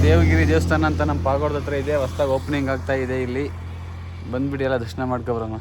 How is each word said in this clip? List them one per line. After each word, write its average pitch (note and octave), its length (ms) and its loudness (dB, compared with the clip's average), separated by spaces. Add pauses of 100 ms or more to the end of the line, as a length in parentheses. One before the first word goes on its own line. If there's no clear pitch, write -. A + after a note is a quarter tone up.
ದೇವಗಿರಿ D#3+ 480 6
ದೇವಸ್ಥಾನ D#3+ 380 2
ಅಂತ D3 200 0
ನಮ್ಮ C#3+ 180 -2
ಪಾಗೋಡದ C#3+ 340 0
ಹತ್ರ C#3 120 -4 (100)
ಇದೆ, D3 100 -2 (100)
ಹೊಸ್ದಾಗಿ C#3 320 0
ಓಪನಿಂಗ್ C3+ 380 -2
ಆಗ್ತಾ C3+ 300 -2
ಇದೆ. B2+ 220 -2
ಇಲ್ಲಿ B2+ 180 -2 (880)
ಬಂದ್ಬಿಡಿ, C3+ 340 -2
ಎಲ್ಲ C3 160 2
ದರ್ಶನ C3 280 -6
ಮಾಡ್ಕೊಬರೋಣ. A#2 500 -4